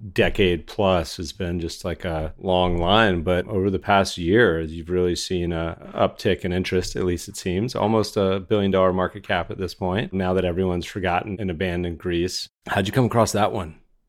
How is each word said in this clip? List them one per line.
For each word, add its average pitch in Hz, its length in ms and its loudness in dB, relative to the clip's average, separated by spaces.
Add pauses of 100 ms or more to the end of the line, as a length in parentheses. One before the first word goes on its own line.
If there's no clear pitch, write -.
(120)
decade 90 540 2
plus 92 500 2
has 82 160 -8
been 87 260 -4
just, 82 260 -8
like, 85 200 -8
a 80 340 -4
long 90 380 2
line. 90 460 4
But 90 260 0
over 101 220 0
the 95 80 0
past 98 400 2
year, 90 420 4
you've 80 300 -8
really 90 260 2
seen 87 360 -4
a 82 420 -6
uptick 95 460 0
in 90 120 -4
interest, 92 440 -2
at 92 80 -2
least 87 240 -2
it - 80 -14
seems, 95 380 -2
almost 107 420 0
a 98 240 0
billion 98 300 0
dollar 92 220 4
market 92 340 -2
cap 87 240 -2
at - 80 -10
this 92 160 -6
point, 98 380 -2
now 92 220 0
that 92 100 2
everyone's 90 420 0
forgotten 92 540 -2
and 95 100 -2
abandoned 87 480 -4
Greece. 87 500 -2 (200)
How'd 98 180 0
you 104 60 -4
come 127 140 2
across 110 260 2
that 101 200 2
one? 85 240 -6 (320)